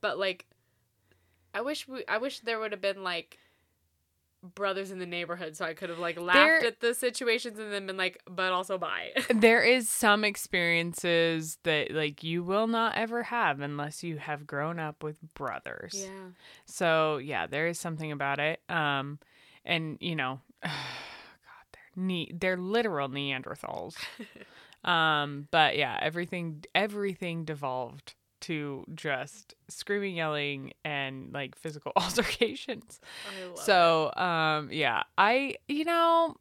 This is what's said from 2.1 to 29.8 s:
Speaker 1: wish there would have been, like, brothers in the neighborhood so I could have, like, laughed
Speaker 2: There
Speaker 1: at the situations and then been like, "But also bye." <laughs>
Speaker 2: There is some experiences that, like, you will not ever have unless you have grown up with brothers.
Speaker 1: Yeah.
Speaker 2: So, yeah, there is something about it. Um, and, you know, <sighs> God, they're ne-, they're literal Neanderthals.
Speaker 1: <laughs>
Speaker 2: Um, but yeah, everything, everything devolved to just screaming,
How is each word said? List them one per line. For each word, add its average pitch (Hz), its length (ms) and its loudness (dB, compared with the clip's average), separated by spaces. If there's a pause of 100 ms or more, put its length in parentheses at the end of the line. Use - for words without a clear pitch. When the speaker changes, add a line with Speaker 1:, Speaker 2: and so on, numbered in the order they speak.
Speaker 1:
wish 262 220 -4
there 226 200 -2
would 220 100 -4
have 202 100 -8
been, 196 220 -2
like, 175 360 -6 (1160)
brothers 196 380 -2
in 185 80 -8
the 180 60 -6
neighborhood 170 500 -6
so 185 80 -4
I 165 100 -4
could 180 160 -8
have, 170 80 -8
like, 170 220 -4
laughed 175 180 6
Speaker 2:
There 214 260 8
Speaker 1:
at 233 140 0
the 233 160 2
situations 233 640 0
and 214 140 -8
then 196 160 -4
been 190 80 -6
like, 185 340 -2
"But 185 220 0
also 185 260 0
bye." 120 320 -4 (120)
<laughs> 247 120 4
Speaker 2:
There 226 300 8
is 240 240 6
some 214 360 4
experiences 170 1400 2
that, 156 260 2
like, 151 320 -2
you 165 220 -2
will 202 240 2
not 226 280 2
ever 226 280 -2
have 196 360 0
unless 147 440 -6
you 160 140 -4
have 147 280 -6
grown 151 320 -4
up 151 240 -8
with 151 140 -6 (180)
brothers. - 600 -8
Speaker 1:
Yeah. 190 320 -10 (380)
Speaker 2:
So, 160 500 2
yeah, 123 320 -4
there 151 180 -2
is 170 140 -4
something 156 320 -6
about 139 260 -2
it. 156 300 0
Um, 147 500 -2 (460)
and, 160 360 -2
you 170 160 -4
know, 131 240 -2 (100)
<sighs> - 120 -20
God, - 80 -4 (1040)
they're - 240 -20
ne-, 185 360 -2
they're 185 240 0
literal 185 520 0
Neanderthals. 135 880 -6 (220)
Speaker 1:
<laughs> - 180 -16 (480)
Speaker 2:
Um, 147 680 2
but 156 260 6
yeah, 127 240 0
everything, 165 720 -4
everything 190 720 -2
devolved 135 680 -6 (280)
to 147 420 -6 (100)
just 143 600 -6 (140)
screaming, 202 460 -4